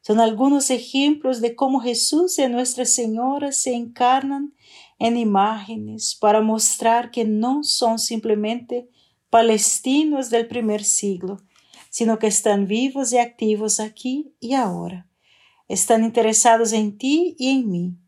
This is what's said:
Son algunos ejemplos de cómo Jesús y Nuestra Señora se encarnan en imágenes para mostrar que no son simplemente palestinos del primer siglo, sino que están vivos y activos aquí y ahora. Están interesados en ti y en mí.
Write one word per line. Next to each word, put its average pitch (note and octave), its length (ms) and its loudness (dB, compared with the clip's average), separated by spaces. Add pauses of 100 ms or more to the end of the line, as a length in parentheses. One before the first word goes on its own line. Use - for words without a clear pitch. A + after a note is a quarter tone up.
Son G#3+ 180 2
algunos B3+ 520 2
ejemplos C4+ 680 0
de A#3 140 -2
cómo C4 240 0
Jesús D4 600 0
y C4 80 2
Nuestra B3 380 -2
Señora B3+ 680 -2
se B3+ 240 -2
encarnan C4+ 800 -2 (460)
en A#3 160 0
imágenes G#3+ 1040 -2
para G#3+ 220 4
mostrar A3+ 720 0
que A#3 120 -2
no A#3 400 0
son A3+ 360 0
simplemente A3+ 880 -4 (400)
palestinos B3+ 1000 2
del A#3 180 0
primer A3 360 -2
siglo, F#3+ 540 -2 (520)
sino A3+ 300 0
que A3 80 0
están G3+ 400 2
vivos B3 460 -2
y B3 40 4
activos G#3+ 600 0
aquí B3+ 600 -6
y A#3+ 140 -6
ahora. F3+ 540 -4 (600)
Están A3 360 2
interesados A3+ 680 4
en G#3+ 240 -2
ti D#4+ 420 0
y B3+ 100 -2
en C4 200 0
mí. F3 280 -4 (100)